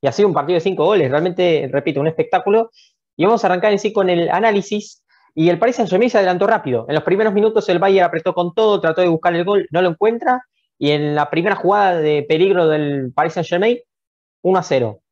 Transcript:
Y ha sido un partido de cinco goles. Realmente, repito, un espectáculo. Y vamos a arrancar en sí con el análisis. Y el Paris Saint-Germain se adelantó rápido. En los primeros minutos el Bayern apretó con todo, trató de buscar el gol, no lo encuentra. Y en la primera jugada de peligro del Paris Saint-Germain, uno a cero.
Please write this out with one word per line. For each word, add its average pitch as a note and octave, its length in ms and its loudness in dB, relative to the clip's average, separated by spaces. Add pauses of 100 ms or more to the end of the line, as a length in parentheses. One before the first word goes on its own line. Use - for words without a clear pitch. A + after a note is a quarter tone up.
Y C#3+ 60 -4
ha C3 60 -2
sido G3+ 160 2
un E3+ 60 0
partido D3+ 220 0
de E3 40 0
cinco E3 240 -2
goles. E3+ 260 2
Realmente, E3+ 640 0
repito, C#3+ 280 -2
un D3 60 0
espectáculo. G3+ 640 0 (460)
Y D#3 80 0
vamos A3 200 2
a - 20 2
arrancar F#3 260 0
en G3 60 0
sí G3+ 140 -4
con G3 180 0
el E3+ 180 0
análisis. G#3 760 -2 (320)
Y D#3+ 140 2
el F3 100 2
Paris A#3+ 180 0
Saint-Germain G#3 340 0
se A#3 80 2
adelantó F#3 280 0
rápido. C3+ 420 0
En C#3 60 -4
los D3+ 100 0
primeros G#3 280 0
minutos G#3+ 360 0
el F3+ 100 2
Bayern F#3+ 280 4
apretó E3+ 280 -4
con F3 200 -2
todo, G#3+ 260 2
trató E3 200 0
de F3+ 80 2
buscar E3+ 260 0
el E3+ 100 -2
gol, G3+ 260 0
no E3+ 120 0
lo F3+ 60 2
encuentra. A#3 540 -2 (360)
Y C#3+ 120 0
en D3 240 0
la D3 160 -2
primera F3 260 0
jugada F#3+ 420 2
de D3+ 300 0
peligro F3 400 2
del C#3+ 460 -2
Paris D#3+ 180 -2
Saint-Germain, F#3+ 460 -2 (640)
uno F#3 160 2
a F3 40 -2
cero. A#2+ 380 -2 (120)